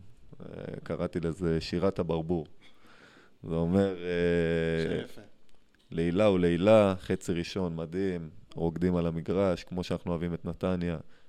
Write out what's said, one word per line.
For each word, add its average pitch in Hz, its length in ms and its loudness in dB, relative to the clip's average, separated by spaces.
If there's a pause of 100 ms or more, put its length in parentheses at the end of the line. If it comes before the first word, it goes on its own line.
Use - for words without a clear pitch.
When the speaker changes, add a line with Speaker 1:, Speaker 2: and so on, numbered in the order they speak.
(400)
Speaker 1:
אה, 82 60 -14 (360)
קראתי 87 380 -4
לזה 82 400 0
שירת 90 380 0
הברבור. 82 480 -2 (960)
זה 87 120 -6
אומר, 92 420 2
אה, 85 880 2 (140)
Speaker 2:
שם - 60 -6
יפה. - 160 -14 (720)
Speaker 1:
לעילה 87 400 4
ולעילה, 95 680 6
חצי - 320 -2
ראשון 85 440 -4
מדהים, 85 540 -4 (240)
רוקדים 82 420 0
על 85 100 2
המגרש, 85 580 0
כמו 90 200 -6
שאנחנו 87 260 -4
אוהבים 85 240 -2
את - 100 -8
נתניה, 87 540 -2 (300)